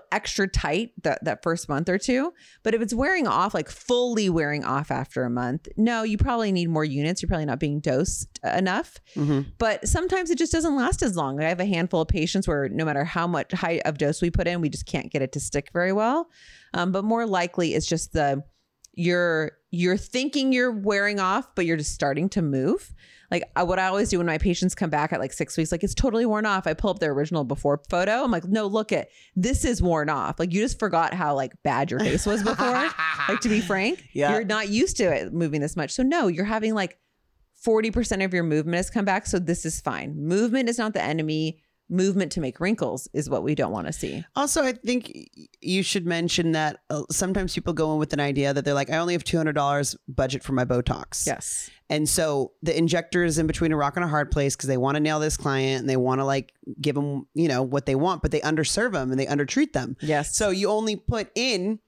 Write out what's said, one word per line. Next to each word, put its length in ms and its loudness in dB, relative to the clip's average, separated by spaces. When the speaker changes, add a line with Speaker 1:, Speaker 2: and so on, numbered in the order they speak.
Speaker 1:
extra 340 -2
tight 440 -2
that, 220 0
that 180 -2
first 240 -2
month 220 -2
or 80 2
two. 380 0
But 120 0
if 80 0
it's 100 -4
wearing 340 0
off, 280 2
like, 160 -4
fully 580 0
wearing 360 0
off 260 -2
after 340 -4
a 60 -2
month, 360 -4
no, 240 2
you 160 -2
probably 340 0
need 160 0
more 160 0
units. 380 -2
You're 60 -2
probably 180 0
not 120 -2
being 220 0
dosed 640 -2
enough. 540 -2
Speaker 2:
Mm-hmm. 400 2
Speaker 1:
But 320 0
sometimes 400 0
it 80 2
just 160 0
doesn't 240 2
last 260 0
as 140 0
long. 260 -2
I 60 2
have 120 0
a 40 0
handful 380 2
of 60 -2
patients 380 0
where 220 0
no 160 -2
matter 180 0
how 240 -2
much 260 -2
high 340 0
of 100 -2
dose 240 0
we 100 2
put 160 2
in, 140 0
we 80 2
just 160 -8
can't 260 -4
get 120 0
it 100 -2
to 80 -6
stick 320 -4
very 220 0
well. 340 0
Um, 180 0
but 100 0
more 220 0
likely 480 0
it's 140 0
just 260 -2
the, 320 2
you're, 580 2
you're 260 2
thinking 560 0
you're 200 4
wearing 460 0
off, 360 0
but 100 0
you're 140 2
just 160 -4
starting 360 0
to 120 0
move. 500 0
Like, 140 0
uh, 80 2
what 140 2
I 80 2
always 240 0
do 80 2
when 80 0
my 100 0
patients 380 2
come 160 -2
back 240 0
at, 40 0
like, 140 -4
six 240 -6
weeks, 160 0
like, 100 -2
"It's 120 0
totally 320 2
worn 180 0
off." 220 0
I 80 2
pull 160 0
up 80 -2
their 140 2
original 320 0
before 440 0
photo. 340 2
I'm 80 0
like, 140 0
"No, 220 0
look 260 -2
it. 160 0
This 300 2
is 160 2
worn 300 2
off. 280 -2
Like, 140 0
you 80 2
just 180 0
forgot 360 0
how, 200 0
like, 280 -2
bad 280 0
your 100 -2
face 260 0
was 160 2
before." 540 0
Speaker 2:
<laughs> 320 -2
Speaker 1:
Like, 120 -2
to 80 0
be 120 2
frank, 520 -2
Speaker 2:
Yeah. 200 2
Speaker 1:
you're 120 0
not 240 -2
used 300 0
to 60 2
it 280 0
moving 300 0
this 140 -4
much. 160 -2
So 100 -2
no, 240 2
you're 180 0
having, 300 0
like, 240 -4
forty 360 2
percent 300 0
of 140 0
your 80 2
movement 340 2
has 140 -2
come 160 0
back. 200 0
So 120 0
this 260 -2
is 160 -6
fine. 340 -6
Movement 420 2
is 80 -2
not 160 -2
the 100 -2
enemy. 580 -2
Movement 440 2
to 80 -4
make 180 -4
wrinkles 540 -2
is 160 -2
what 140 0
we 120 0
don't 160 0
wanna 220 -4
see. 320 -8
Speaker 2:
Also, 280 0
I 100 0
think 420 -4
y-, 320 -20
you 220 0
should 240 -2
mention 460 2
that, 260 0
uh, 220 -2
sometimes 440 -2
people 200 -4
go 180 2
in 60 2
with 160 0
an 60 0
idea 340 2
that 100 0
they're 100 0
like, 160 0
"I 80 0
only 140 0
have 120 -2
two 120 0
hundred 180 2
dollars 400 0
budget 340 -2
for 100 -6
my 120 2
Botox." 640 -2
Speaker 1:
Yes. 440 -6
Speaker 2:
And 180 0
so 440 0
the 140 0
injector 480 2
is 140 2
in 80 2
between 260 0
a 40 2
rock 200 0
and 80 0
a 40 -2
hard 220 0
place 260 2
'cause 120 -4
they 100 2
wanna 220 2
nail 200 2
this 160 0
client 440 0
and 100 0
they 80 4
wanna, 260 2
like, 300 -2
give 160 0
'em, 380 -4
you 140 2
know, 140 2
what 220 -2
they 120 0
want, 260 0
but 80 0
they 100 0
underserve 560 0
'em 140 -2
and 100 0
they 60 0
undertreat 480 0
them. 260 -4
Speaker 1:
Yes. 340 0
Speaker 2:
So 140 2
you 220 0
only 260 0
put 380 -4
in 540 0